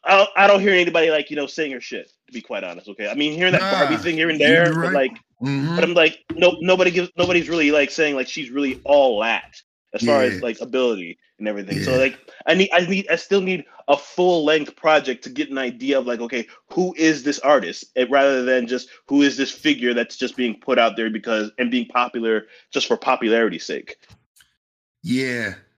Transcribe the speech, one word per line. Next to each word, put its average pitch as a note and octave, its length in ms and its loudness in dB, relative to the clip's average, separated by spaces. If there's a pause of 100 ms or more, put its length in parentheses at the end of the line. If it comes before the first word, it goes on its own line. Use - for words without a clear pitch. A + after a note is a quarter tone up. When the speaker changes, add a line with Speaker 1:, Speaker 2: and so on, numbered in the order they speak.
Speaker 1:
I F#3+ 120 4
don't, G#3 200 4
I G3 100 6
don't G3+ 140 6
hear G3+ 120 2
anybody, E3+ 380 2
like, D3+ 200 -2
you D3 60 -6
know, C#3 120 -6
saying D3+ 240 -6
her B2 80 -12
shit, G#2+ 320 -14 (160)
to - 40 -20
be A#2 80 -10
quite G2+ 220 -10
honest. F2 260 -14
Okay, G#2 200 -10
I G#2+ 60 -6
mean, D3 180 -2
hearing F3+ 200 2
that - 80 2
Speaker 2:
Nah, G3 200 -2
Speaker 1:
Barbie E3 160 2
thing E3 180 -4
here D#3+ 160 0
and D#3 80 -2
Speaker 2:
you're C#3+ 100 4
Speaker 1:
there, E3 240 4
Speaker 2:
right. E3 140 -2
Speaker 1:
but, F3+ 60 -2
like, C3+ 260 -2 (220)
Speaker 2:
Mm-hmm. C#3 360 -2
Speaker 1:
but E3 80 2
I'm E3+ 100 -2
like, D#3+ 300 2 (100)
no, F3 240 4
nobody F3+ 320 2
gives, F3 260 -4
nobody's F3 320 0
really, D#3 220 2
like, C#3+ 220 2
saying, D3+ 240 0
like, B2+ 100 -4
she's C3+ 240 -10
really C3+ 320 -4
all C3+ 380 4
that - 420 -4 (320)
as A2+ 80 -4
far C3+ 200 4
as, A#2+ 120 0
Speaker 2:
Yeah. F#2 60 -10
Speaker 1:
like, A#2 200 -6
ability A#2 560 -2 (220)
and G#2+ 80 -8
everything. G2+ 380 -6
So, C3 80 -2
Speaker 2:
Yeah. B2+ 60 2
Speaker 1:
like, C3 200 0 (300)
I E3 60 4
need, F#3+ 180 2
I F3 80 4
need, F#3+ 280 -4
I D#3+ 60 0
still G3 260 0
need F#3 240 -4 (220)
a C#3+ 100 4
full F3 480 0
length D3+ 300 0
project C#3 480 0
to C#3 80 -14
get C#3 180 -6
an C3+ 100 -8
idea B2+ 380 -4
of, B2 120 -2
like, A#2+ 100 -4
okay, A#2 300 -6 (240)
who F3+ 260 -2
is D#3 240 2
this C#3+ 160 -2
artist, B2 460 0 (100)
eh, B2+ 160 2
rather C#3 320 2
than B2+ 240 0
just B2 220 -6 (180)
who C#3+ 160 2
is C3+ 140 2
this C3 160 -4
figure B2 420 -2
that's A#2 220 -4
just B2 200 -8
being A#2+ 220 -4
put B2+ 180 -2
out A#2 200 2
there A2+ 120 -4
because, G#2+ 480 -4
and B2 140 -2
being A#2+ 160 -2
popular A#2 600 -2 (260)
just - 160 -4
for A2+ 80 2
popularity's A2+ 680 0
sake. - 320 -12 (1080)
Speaker 2:
Yeah. B2 500 -4 (240)